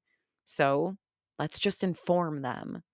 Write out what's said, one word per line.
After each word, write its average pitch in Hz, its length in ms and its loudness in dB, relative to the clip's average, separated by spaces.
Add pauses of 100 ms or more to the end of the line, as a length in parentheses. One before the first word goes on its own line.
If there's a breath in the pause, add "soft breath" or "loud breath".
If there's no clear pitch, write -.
(440)
So 151 520 2 (420)
let's - 220 -2
just 202 240 0
inform 170 580 0
them. - 400 -6 (120)